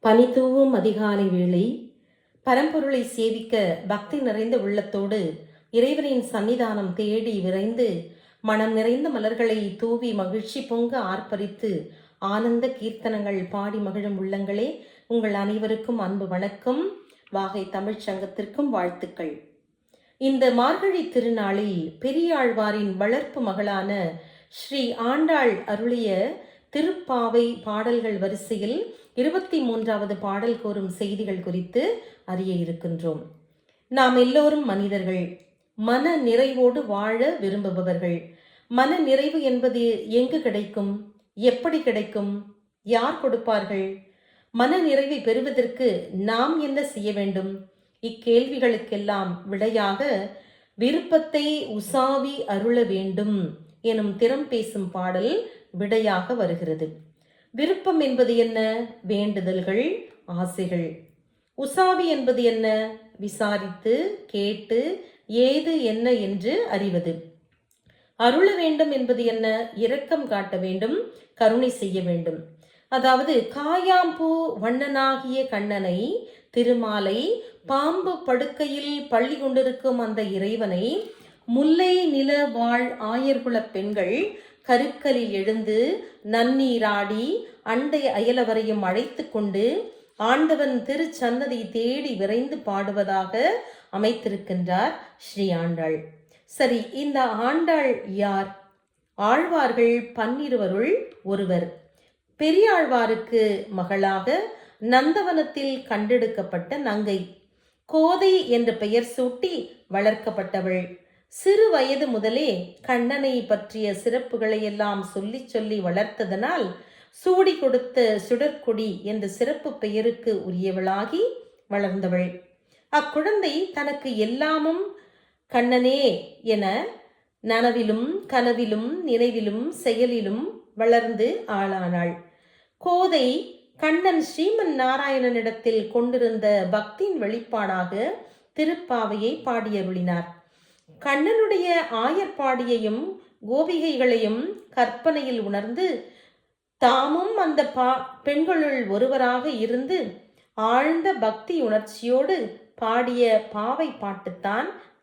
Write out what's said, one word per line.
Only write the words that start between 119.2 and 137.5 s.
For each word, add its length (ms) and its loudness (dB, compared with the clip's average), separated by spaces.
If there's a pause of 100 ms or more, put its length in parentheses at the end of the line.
சிறப்பு 440 -2
பெயருக்கு 800 -2
உரியவளாகி 680 -2 (500)
வளர்ந்தவள். 720 0 (480)
அக்குழந்தை 800 2
தனக்கு 460 -4
எல்லாமும் 800 0 (500)
கண்ணனே 960 2
என 440 0 (540)
நனவிலும் 840 0
கனவிலும் 760 0
நினைவிலும் 680 0
செயலிலும் 920 -2 (120)
வளர்ந்து 720 2
ஆளானாள். 680 -2 (640)
கோதை 800 0 (160)
கண்ணன் 460 2
ஸ்ரீமன் 580 0
நாராயணனிடத்தில் 1120 0
கொண்டிருந்த 800 2
பக்தியின் 480 -2
வெளிப்பாடாக 920 -2 (460)